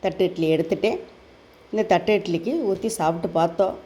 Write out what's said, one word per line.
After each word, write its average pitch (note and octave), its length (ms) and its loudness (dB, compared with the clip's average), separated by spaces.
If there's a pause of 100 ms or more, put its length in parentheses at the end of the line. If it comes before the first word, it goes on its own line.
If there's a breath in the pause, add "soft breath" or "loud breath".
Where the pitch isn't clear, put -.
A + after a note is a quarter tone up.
தட்டு F#3 260 0
இட்லி E3 260 -2
எடுத்துட்டேன். F#3 440 0 (720)
இந்த G#3+ 200 0
தட்டு F#3+ 280 2
இட்லிக்கு F3 340 -2 (180)
ஊத்தி F#3+ 260 -2
சாப்பிட்டு E3 400 0
பார்த்தோம். E3+ 380 2 (100)